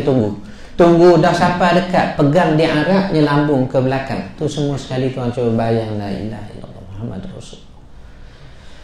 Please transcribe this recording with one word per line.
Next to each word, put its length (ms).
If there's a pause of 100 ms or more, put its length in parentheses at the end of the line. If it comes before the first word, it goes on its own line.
tunggu. 320 (380)
Tunggu 400
dah 160
sampai 400
dekat, 400
pegang 400
dia 160
arak, 400
dia 160
lambung 400
ke 160
belakang. 400 (160)
Tu 80
semua 320
sekali 320
tuan 240
cuba 340
bayang, 300
"La 80
ilaha 480
illallah 300 (100)
Muhammad 400
Rasulullah." 480 (1040)